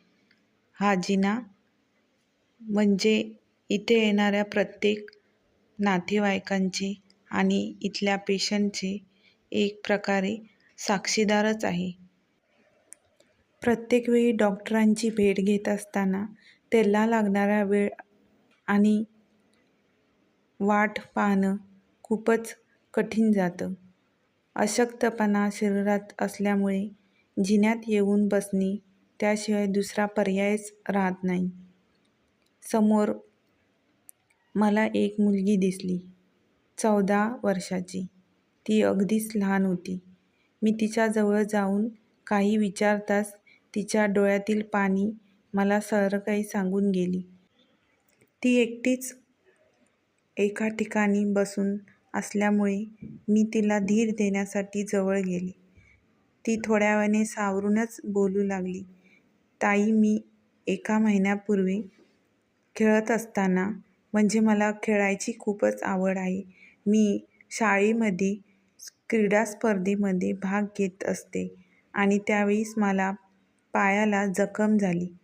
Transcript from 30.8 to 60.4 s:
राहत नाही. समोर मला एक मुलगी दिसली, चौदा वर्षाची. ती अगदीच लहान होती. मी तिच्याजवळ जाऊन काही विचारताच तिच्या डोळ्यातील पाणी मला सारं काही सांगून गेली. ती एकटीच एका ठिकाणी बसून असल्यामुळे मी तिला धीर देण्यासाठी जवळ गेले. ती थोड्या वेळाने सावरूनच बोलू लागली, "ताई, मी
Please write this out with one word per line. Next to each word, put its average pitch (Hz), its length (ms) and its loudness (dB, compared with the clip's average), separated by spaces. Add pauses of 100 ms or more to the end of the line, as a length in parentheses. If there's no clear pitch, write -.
राहत 190 340 -2
नाही. 180 260 -2 (1200)
समोर 214 400 2 (1400)
मला 214 300 2
एक 208 340 -2
मुलगी 202 360 2
दिसली, 185 440 -2 (760)
चौदा 208 680 2
वर्षाची. 185 580 -4 (640)
ती 214 140 2
अगदीच 208 540 0
लहान 196 300 0
होती. 185 340 -4 (640)
मी 220 80 2
तिच्याजवळ 214 720 0
जाऊन 202 440 0 (400)
काही 208 300 2
विचारताच 208 760 0 (420)
तिच्या 214 300 0
डोळ्यातील 202 560 2
पाणी 196 500 0 (420)
मला 202 260 2
सारं 202 400 0
काही 208 240 -2
सांगून 202 480 -2
गेली. 180 300 -2 (1200)
ती 247 120 4
एकटीच 247 600 0 (1200)
एका 208 300 -2
ठिकाणी 214 580 0
बसून 202 520 -2 (360)
असल्यामुळे 202 680 0 (200)
मी - 400 0
तिला 214 360 0
धीर 208 320 2
देण्यासाठी 202 720 -2
जवळ 196 360 0
गेले. 185 320 -4 (920)
ती 226 200 0
थोड्या 214 300 2
वेळाने 214 300 2
सावरूनच 208 800 -2
बोलू 202 400 0
लागली, 190 380 -4 (800)
"ताई, 208 300 2
मी 214 300 4 (460)